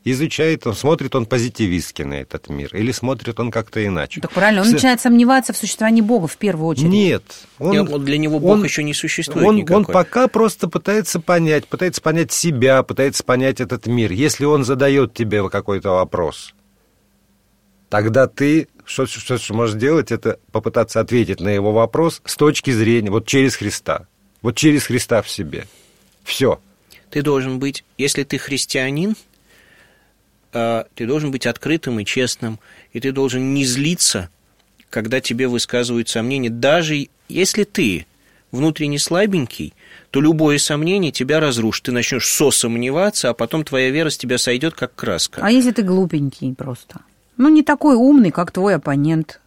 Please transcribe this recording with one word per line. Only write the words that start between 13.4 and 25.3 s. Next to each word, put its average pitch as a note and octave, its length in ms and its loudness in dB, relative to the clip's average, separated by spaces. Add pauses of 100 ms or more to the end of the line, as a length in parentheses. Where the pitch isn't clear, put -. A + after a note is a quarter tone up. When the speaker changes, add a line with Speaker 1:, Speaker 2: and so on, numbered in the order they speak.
Speaker 1:
этот B2 260 -6
мир. A#2 240 0
Если C#3 360 0
он D3 180 2
задает C#3 480 2
тебе G#2 380 -2
какой-то G2 400 -4
вопрос, F2 640 -2 (1400)
тогда A2 360 4
ты, D3 420 0 (180)
что, - 180 -4
что, - 320 -6
что - 180 -8
можешь A2 220 0
сделать, C#3 340 0
это A2+ 280 -2 (120)
попытаться A2+ 500 -2
ответить A2 400 0
на F#2+ 100 -2
его G2+ 220 0
вопрос B2 520 2
с - 120 -8
точки D3 340 2
зрения, A2 400 2
вот G#2+ 160 0
через C3 300 2
Христа. - 500 -6 (340)
Вот A#2 160 -4
через D3 280 4
Христа A#2 360 0
в - 80 -6
себе. D#2 380 -10 (580)